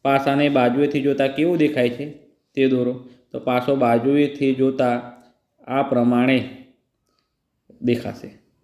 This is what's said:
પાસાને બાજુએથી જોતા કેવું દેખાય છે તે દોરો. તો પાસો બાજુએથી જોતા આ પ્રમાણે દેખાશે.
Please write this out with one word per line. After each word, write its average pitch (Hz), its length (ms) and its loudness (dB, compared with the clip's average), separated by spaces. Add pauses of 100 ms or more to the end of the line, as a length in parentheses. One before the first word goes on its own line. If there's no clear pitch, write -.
પાસાને 139 480 2
બાજુએથી 139 520 2
જોતા 139 260 0
કેવું 156 300 0
દેખાય 135 320 0
છે 123 160 -8 (480)
તે 135 140 2
દોરો. 127 420 -2 (220)
તો 127 80 -12
પાસો 123 360 -2
બાજુએથી 135 800 2
જોતા 123 680 -2 (440)
આ 135 160 -2
પ્રમાણે 123 680 2 (1300)
દેખાશે. 117 480 -4 (340)